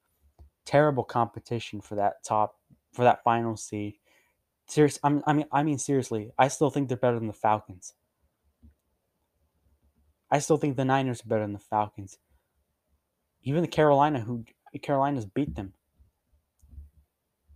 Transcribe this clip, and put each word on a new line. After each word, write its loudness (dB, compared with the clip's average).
terrible 2
competition -4
for -12
that 0
top, -2
for -2
that 4
final 0
seed. -10
Serious-, 2
I'm, 2
I 4
mean, 0
I 0
mean, -2
seriously, -2
I 4
still 0
think -2
they're -4
better 0
than -4
the -8
Falcons. -4
I 2
still 2
think -2
the 0
Niners 0
are -14
better 0
than -4
the -10
Falcons. -6
Even 0
the 0
Carolina, 4
who, -8
Carolina's -2
beat -6
them. -10